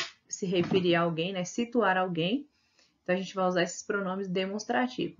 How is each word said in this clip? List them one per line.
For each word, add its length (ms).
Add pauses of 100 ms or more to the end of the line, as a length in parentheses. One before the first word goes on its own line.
(280)
se 180
referir 500
a 60
alguém, 300
né? 140
Situar 500
alguém. 500 (560)
Então, 140
a 20
gente 160
vai 140
usar 160
esses 180
pronomes 460
demonstrativos. 920